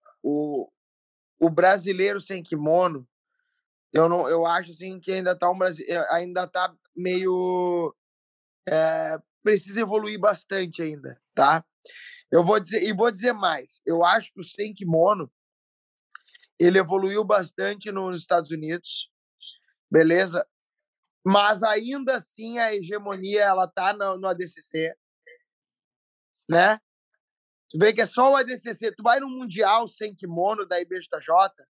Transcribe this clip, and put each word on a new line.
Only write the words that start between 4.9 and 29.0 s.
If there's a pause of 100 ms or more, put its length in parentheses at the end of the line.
que
ainda
tá
um
Brasi-,
é,
ainda
tá (180)
meio, (720)
é, (260)
precisa
evoluir
bastante
ainda, (160)
tá? (680)
Eu
vou
dizer,
e
vou
dizer
mais,
eu
acho
que
o
Sem
Kimono, (1300)
ele
evoluiu
bastante
no,
nos
Estados
Unidos, (800)
beleza? (840)
Mas
ainda
assim
a
hegemonia,
ela
tá
no,
no
A
D
C
C, (1500)
né? (920)
Tu
vê
que
é
só
o
A
D
C
C,
tu